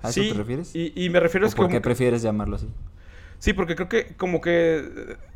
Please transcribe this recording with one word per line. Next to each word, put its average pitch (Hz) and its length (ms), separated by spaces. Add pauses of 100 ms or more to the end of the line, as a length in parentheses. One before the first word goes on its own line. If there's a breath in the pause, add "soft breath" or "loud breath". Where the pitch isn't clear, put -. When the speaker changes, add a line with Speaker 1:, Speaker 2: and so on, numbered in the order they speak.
Speaker 1:
¿A - 80
eso 180 120
Speaker 2:
Sí, 208 40
Speaker 1:
te 220 80
refieres? 123 400
Speaker 2:
y, 170 300
y 180 60
me 170 100
refiero 180 260
Speaker 1:
¿O - 0
Speaker 2:
es 220 80
Speaker 1:
por 220 100
Speaker 2:
como 175 40
Speaker 1:
qué 123 120
Speaker 2:
que - 20
Speaker 1:
prefieres 123 400
llamarlo 107 340
así? 107 120 (680 soft breath)
Speaker 2:
Sí, 214 140
porque 175 220
creo 180 140
que - 280
como 180 240
que, 170 380
eh, - 380 (200)